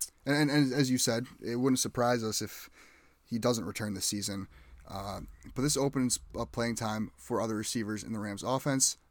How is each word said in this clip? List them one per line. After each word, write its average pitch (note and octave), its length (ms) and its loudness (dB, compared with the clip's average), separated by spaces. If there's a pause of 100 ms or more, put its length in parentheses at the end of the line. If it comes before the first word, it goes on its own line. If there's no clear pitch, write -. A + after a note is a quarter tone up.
(240)
and, C#3 120 2
and, D3 140 4
and C#3 220 6
as C#3 180 4
you B2+ 80 4
said, A#2+ 280 2 (180)
it A#2 120 -4
wouldn't C3 240 4
surprise A#2+ 420 2
us A2 200 -2
if - 280 -10 (540)
he A#2 140 -2
doesn't A2+ 260 2
return G#2 300 -4
this F#2 120 -4
season. G2 420 -4 (400)
Uh, G2 320 -8 (360)
but B2 60 0
this D3 140 2
opens C3 440 2 (180)
up A#2 140 -4
playing A#2 240 0
time G#2+ 400 -2
for A2+ 240 -2
other A2 160 0
receivers G#2+ 480 -2
in G#2+ 80 -6
the A2 80 -4
Rams G2+ 240 -6
offense. C3 540 2 (120)